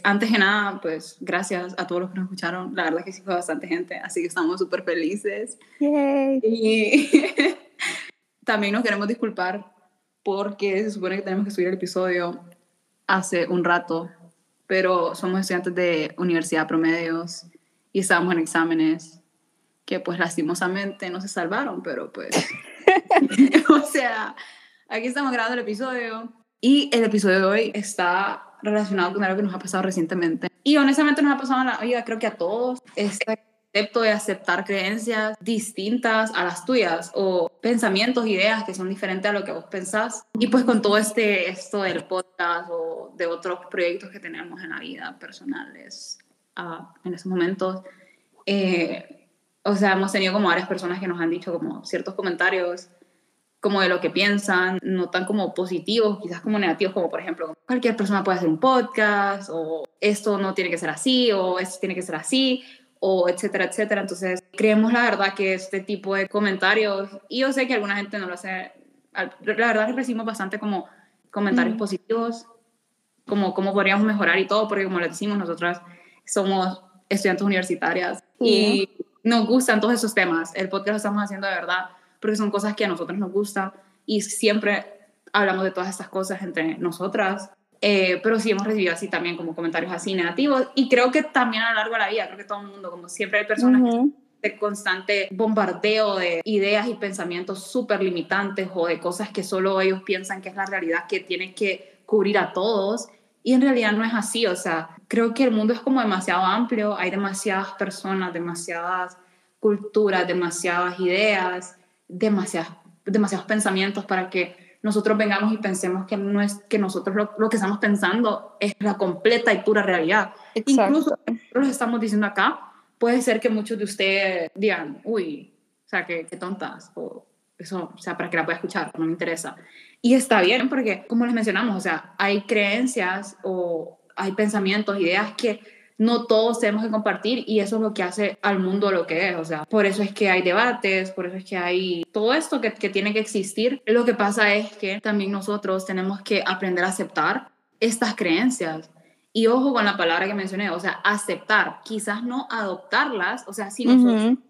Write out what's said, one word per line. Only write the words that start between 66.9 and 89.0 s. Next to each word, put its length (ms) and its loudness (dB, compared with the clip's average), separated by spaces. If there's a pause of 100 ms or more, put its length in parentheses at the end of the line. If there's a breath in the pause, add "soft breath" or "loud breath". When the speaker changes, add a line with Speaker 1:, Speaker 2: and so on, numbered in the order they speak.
Speaker 1:
y 120 -4
yo 120 2
sé 140 0
que 80 -2
alguna 220 -2
gente 240 -6
no 80 -6
lo 60 -8
hace, 360 -10 (420)
al-, 300 -6
la 120 -2
verdad 340 2
que 60 -4
recibimos 300 -4
bastante 360 -6
como 260 -4 (460 soft breath)
comentarios 420 2
Speaker 2:
Mm. 40 -6
Speaker 1:
positivos, 680 -4 (800)
como 280 0
cómo 180 0
podríamos 340 4
mejorar 320 2
y 80 2
todo, 220 2
porque 160 0
como 160 -2
les 100 0
decimos, 260 -4
nosotras 460 -2 (420 soft breath)
somos 560 0 (280)
estudiantes 360 0
universitarias 800 0 (160)
Speaker 2:
Sí. 100 2
Speaker 1:
y 800 2
nos 200 4
gustan 320 4
todos 140 2
esos 200 -2
temas. 400 0
El 140 -4
podcast 220 -2
lo 80 0
estamos 260 -2
haciendo 240 -6
de 60 -2
verdad 320 -2 (340 soft breath)
porque 160 0
son 140 0
cosas 240 -2
que 100 0
a 40 0
nosotros 280 -4
nos 140 -2
gusta 440 -4 (300 soft breath)
y 180 0
siempre 840 -2 (240)
hablamos 300 2
de 80 0
todas 180 -4
estas 200 -10
cosas 340 -4
entre 340 -4
nosotras, 760 -4 (300)
eh, 440 4
pero 160 2
sí 100 0
hemos 160 0
recibido 260 2
así 140 -6